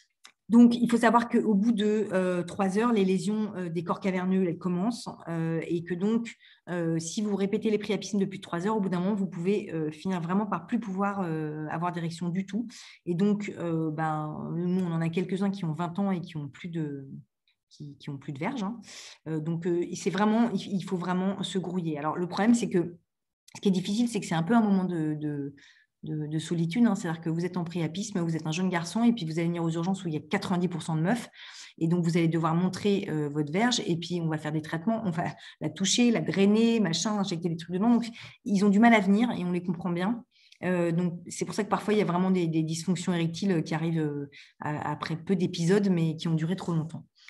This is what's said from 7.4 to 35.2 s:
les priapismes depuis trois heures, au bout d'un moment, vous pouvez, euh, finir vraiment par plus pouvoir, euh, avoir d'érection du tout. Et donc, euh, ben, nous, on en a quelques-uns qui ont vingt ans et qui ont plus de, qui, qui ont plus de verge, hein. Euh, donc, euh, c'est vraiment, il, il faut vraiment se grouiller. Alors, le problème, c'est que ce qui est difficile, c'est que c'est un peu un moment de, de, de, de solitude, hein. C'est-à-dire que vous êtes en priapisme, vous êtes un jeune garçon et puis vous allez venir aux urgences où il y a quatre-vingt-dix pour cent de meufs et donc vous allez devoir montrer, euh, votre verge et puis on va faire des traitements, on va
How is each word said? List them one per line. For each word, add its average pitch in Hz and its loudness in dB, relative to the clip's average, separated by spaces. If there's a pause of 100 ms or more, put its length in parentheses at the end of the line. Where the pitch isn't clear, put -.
les 208 2
priapismes 208 -2
depuis 196 -2
trois 170 -4
heures, 220 2
au 220 0
bout 190 0
d'un 175 0
moment, 185 0
vous 196 -2
pouvez, 170 -2
euh, 156 -2
finir 185 -4
vraiment 190 0
par 185 -6
plus 240 -2
pouvoir, 196 -2
euh, 156 -4
avoir 165 -2
d'érection 170 -4
du 190 -4
tout. 220 -4 (380)
Et 175 -2
donc, 202 2
euh, 165 -2
ben, 151 -4
nous, 180 0
on 175 -2
en 165 0
a 165 0
quelques-uns 190 -2
qui 190 -6
ont 156 -2
vingt 170 -6
ans 196 0
et 185 0
qui - -10
ont 147 -6
plus 156 -12
de, 147 -6 (640)
qui, 143 -16
qui - -14
ont 143 -8
plus 143 -10
de 135 -12
verge, 220 -4
hein. 214 -6 (460)
Euh, 160 -2
donc, 165 -4
euh, 175 0
c'est - -2
vraiment, 214 2
il, 196 -4
il 170 -2
faut 185 -4
vraiment 185 -2
se - -2
grouiller. 170 -4
Alors, 151 -2
le 175 -2
problème, 208 4
c'est 196 -2
que - 0 (580)
ce - -16
qui - 2
est 196 6
difficile, 202 0
c'est 220 -2
que - -8
c'est - -2
un 165 2
peu 170 2
un 233 6
moment 196 4
de, 160 -2
de, 147 -6 (500)
de, 156 -6
de 156 -2
solitude, 170 2
hein. 196 4
C'est-à-dire 165 -4
que - -4
vous 165 -2
êtes 180 -4
en 175 -2
priapisme, 170 -4
vous 165 0
êtes 156 -4
un 156 -2
jeune 185 0
garçon 180 -2
et 233 6
puis 165 0
vous 160 -2
allez 170 0
venir 170 -2
aux 165 2
urgences 170 -2
où 180 -4
il 160 -4
y 151 -2
a 139 -4
quatre-vingt-dix 185 -2
pour 170 -6
cent 160 -4
de 156 0
meufs 220 0 (480)
et 165 0
donc 170 2
vous 170 2
allez 170 4
devoir 160 0
montrer, 185 0
euh, 151 -2
votre 147 -4
verge 233 0
et 170 0
puis 175 -4
on 160 0
va 156 -2
faire 156 -6
des 156 0
traitements, 220 -2
on 190 -2
va 170 -2 (340)